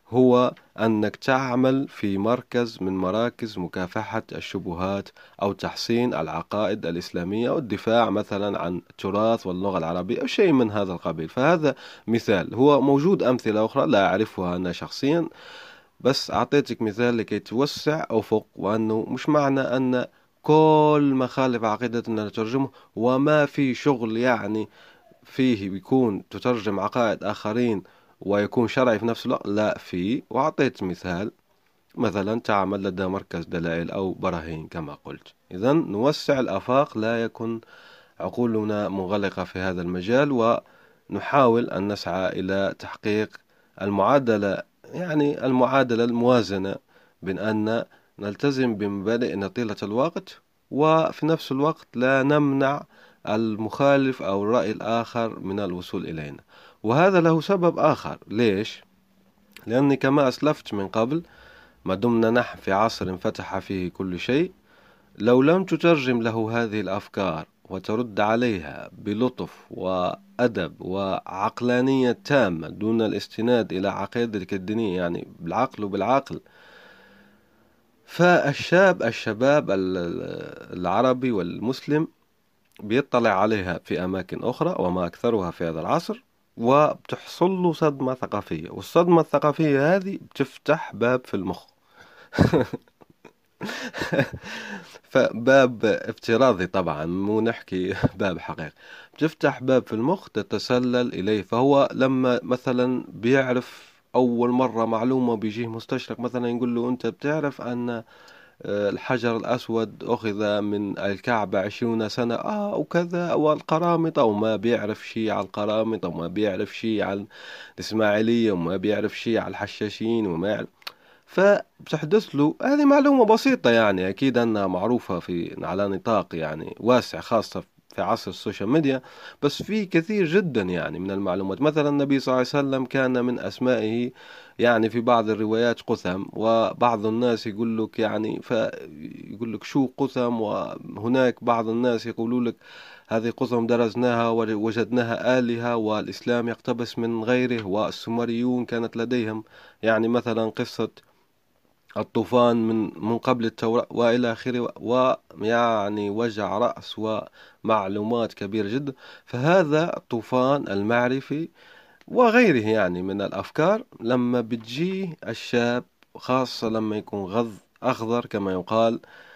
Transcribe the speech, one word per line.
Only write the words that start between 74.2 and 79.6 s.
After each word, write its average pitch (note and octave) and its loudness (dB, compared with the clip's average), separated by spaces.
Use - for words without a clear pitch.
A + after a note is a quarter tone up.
الدينية، G2 -4
يعني، F2 -4
بالعقل G#2 -4
وبالعقل، G2+ -2
فالشاب، F3 4
الشباب A#2+ 2